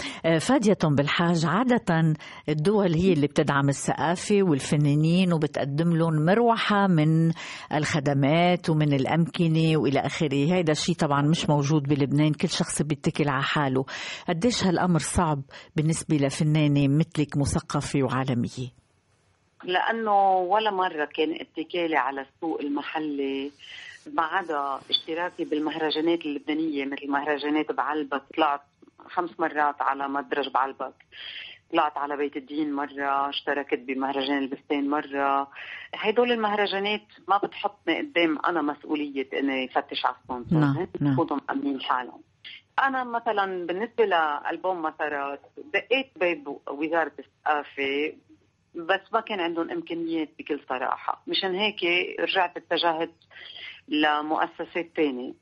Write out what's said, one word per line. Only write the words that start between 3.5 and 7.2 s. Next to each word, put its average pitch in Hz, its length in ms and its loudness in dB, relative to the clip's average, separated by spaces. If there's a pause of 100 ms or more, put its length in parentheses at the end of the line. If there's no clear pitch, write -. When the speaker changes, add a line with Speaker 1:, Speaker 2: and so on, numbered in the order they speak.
Speaker 1:
الثقافة 175 720 0
والفنانين 156 920 2
وبتقدم 156 640 0
لهم 160 280 2
مروحة 208 640 4
من 160 460 4 (420)